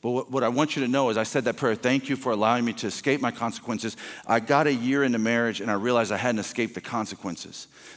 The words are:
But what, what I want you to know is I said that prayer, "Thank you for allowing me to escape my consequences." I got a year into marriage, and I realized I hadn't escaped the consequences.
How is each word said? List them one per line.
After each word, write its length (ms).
But 100
what, 220
what 100
I 60
want 260
you 80
to 60
know 220
is 60
I 60
said 220
that 120
prayer, 200
"Thank 320
you 80
for 160
allowing 320
me 100
to 140
escape 320
my 100
consequences." 640
I 140
got 260
a 60
year 320
into 140
marriage, 420
and 100
I 40
realized 360
I 60
hadn't 240
escaped 340
the 60
consequences. 880